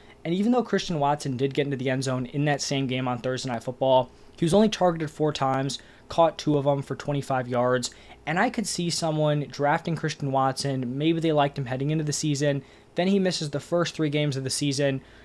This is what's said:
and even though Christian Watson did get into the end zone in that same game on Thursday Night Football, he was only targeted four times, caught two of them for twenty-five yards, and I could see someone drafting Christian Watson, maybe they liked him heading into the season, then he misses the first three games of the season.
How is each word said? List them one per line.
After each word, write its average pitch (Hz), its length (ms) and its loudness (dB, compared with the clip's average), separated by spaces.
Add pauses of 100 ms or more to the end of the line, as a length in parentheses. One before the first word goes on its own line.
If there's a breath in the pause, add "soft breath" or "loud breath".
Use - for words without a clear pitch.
(260 loud breath)
and 165 80 -2
even 202 180 2
though 247 120 2
Christian 185 360 -2
Watson 143 380 0
did 135 160 0
get 143 140 0
into 139 100 -4
the 127 120 -2
end 131 140 0
zone 127 220 -2
in 143 200 -2
that 143 160 2
same 135 260 -2
game 131 200 -2
on 123 120 -2
Thursday 127 300 -4
Night 117 140 -4
Football, 127 460 4 (280 loud breath)
he - 60 -2
was 160 100 2
only 208 160 8
targeted 165 420 0
four 151 200 0
times, 135 480 -2 (300 loud breath)
caught 165 280 2
two 151 200 2
of 139 80 0
them 143 160 2
for 135 140 -6
twenty-five 135 520 -2
yards, 123 440 2 (340 loud breath)
and 160 140 -2
I 233 100 2
could 214 180 -4
see 175 220 -2
someone 151 640 0
drafting 151 440 0
Christian 147 360 -4
Watson, 135 680 0
maybe 160 220 2
they 160 120 0
liked 143 280 2
him 135 80 -4
heading 131 240 -2
into 156 120 0
the 151 80 -4
season, 143 520 0 (320 loud breath)
then 180 120 0
he 196 120 4
misses 165 320 -2
the 143 80 -4
first 170 340 -2
three 156 160 0
games 147 260 0
of 135 80 -6
the 131 60 -4
season. 139 520 0 (240 loud breath)